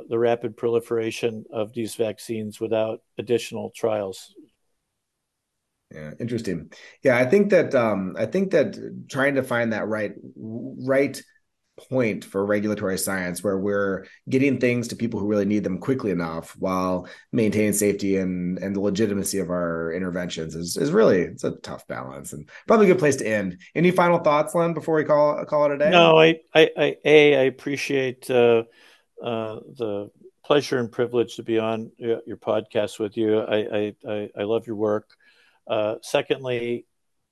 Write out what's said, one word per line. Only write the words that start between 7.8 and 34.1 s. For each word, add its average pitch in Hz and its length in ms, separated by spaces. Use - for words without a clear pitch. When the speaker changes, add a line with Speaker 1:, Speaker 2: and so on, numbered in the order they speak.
Speaker 2:
I 110 100
think 185 240
that 135 260
trying 139 260
to 131 80
find 117 300
that 98 140
right, 104 260
right 131 840
point 120 360
for 98 200
regulatory 101 520
science 90 440
where 98 160
we're 101 480
getting 131 320
things 120 300
to 95 80
people 113 200
who 98 100
really 104 180
need 104 180
them 95 140
quickly 123 340
enough 82 480
while 92 480
maintaining 107 400
safety 101 460
and, 92 400
and 98 180
the 98 60
legitimacy 98 580
of 87 100
our 82 440
interventions 87 640
is, 85 200
is 143 160
really, 170 300
it's - 240
a - 60
tough - 360
balance 65 460
and 76 160
probably 220 180
a 180 40
good 180 100
place 143 160
to 120 100
end. 101 360
Any 175 160
final 175 280
thoughts, 151 340
Len, 170 200
before 156 220
we 151 100
call, 147 400
call 147 220
it 143 40
a 143 60
day? 147 120
Speaker 1:
No, 165 300
I, 160 220
I, 160 240
I, 143 180
A, 147 340
I 131 40
appreciate, 131 840
uh, 120 340
uh, 113 360
the 104 320
pleasure - 360
and 117 120
privilege 120 460
to 117 60
be 113 160
on 110 380
your, 117 300
your 104 100
podcast 104 600
with 110 160
you. 107 240
I, 110 160
I, 104 400
I, 107 320